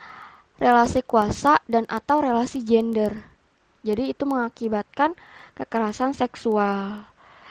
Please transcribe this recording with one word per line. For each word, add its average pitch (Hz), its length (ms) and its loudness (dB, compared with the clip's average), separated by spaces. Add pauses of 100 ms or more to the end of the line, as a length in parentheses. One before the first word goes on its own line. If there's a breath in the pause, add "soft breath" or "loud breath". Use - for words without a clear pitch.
(600 loud breath)
relasi 240 400 4
kuasa 226 640 2
dan 226 240 0
atau 285 320 0
relasi 254 400 -2
gender. 220 560 0 (640)
Jadi 240 320 -2
itu - 80 -6
mengakibatkan 247 920 -2 (400 loud breath)
kekerasan 226 560 -2
seksual. 208 920 -2 (480 loud breath)